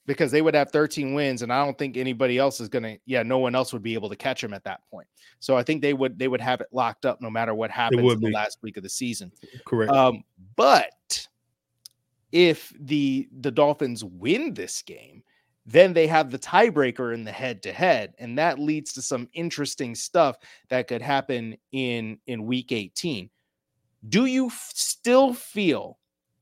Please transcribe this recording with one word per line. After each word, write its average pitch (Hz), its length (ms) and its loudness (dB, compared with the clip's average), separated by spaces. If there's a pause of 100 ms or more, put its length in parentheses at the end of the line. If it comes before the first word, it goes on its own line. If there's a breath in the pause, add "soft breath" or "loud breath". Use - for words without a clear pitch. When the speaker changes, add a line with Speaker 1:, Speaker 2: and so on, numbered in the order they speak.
Speaker 1:
because 139 260 0
they 151 100 4
would 156 140 4
have 143 160 2
thirteen 147 420 0
wins, 139 280 -2
and 117 100 -4
I 139 140 2
don't 139 120 -4
think 131 200 -6
anybody 127 400 0
else 135 240 0
is 107 80 -10
gonna, 113 260 -6 (100)
yeah, 127 180 0
no 127 160 0
one 127 160 0
else 127 180 0
would 110 100 -8
be 113 100 -4
able 107 140 -6
to 98 80 -8
catch - 260 -6
'em 104 120 -8
at 98 100 -14
that 95 160 -12 (100)
point. 90 180 -20 (340 soft breath)
So 135 160 2
I 123 60 2
think 156 180 0
they 143 120 2
would, 131 240 -2
they 131 120 -2
would 123 100 -2
have 123 220 -2
it - 100 -10
locked 120 340 -4
up 123 160 -2
no 117 80 -8
matter 113 240 -2
what 110 180 -4
happens 120 320 2
Speaker 2:
would 120 160 6
Speaker 1:
in - 20 -2
the 110 60 0
Speaker 2:
be. 107 60 0
Speaker 1:
last 107 280 -4
week 107 160 -12
of 95 60 -14
the 95 60 -16
season. 110 440 -8 (320 loud breath)
Speaker 2:
Correct. 113 260 0
Speaker 1:
Um, 127 320 4 (320)
but - 720 2 (1040)
if 165 480 4
the, 139 480 -2 (140)
the 139 100 -2
Dolphins 135 540 2
win 147 480 -4
this - 280 -10
game, - 420 -20 (420)
then 175 280 6
they 160 140 4
have 156 240 2
the 131 80 -8
tiebreaker 143 720 2
in 117 100 -8
the 110 80 -12
head-to-head, 120 840 -2
and 120 220 -10
that 156 180 0
leads 147 360 -4
to 131 100 -12
some 120 300 -6
interesting 147 600 -6
stuff 143 420 2 (340 soft breath)
that 127 180 -2
could 117 160 -6
happen 127 520 -4 (160)
in, 120 540 -4
in 113 220 -8
week 123 240 -2
eighteen. 107 580 -6 (800)
Do 202 180 4
you 262 220 0
f-, - 260 -12
still 254 640 4
feel 160 640 -2 (420)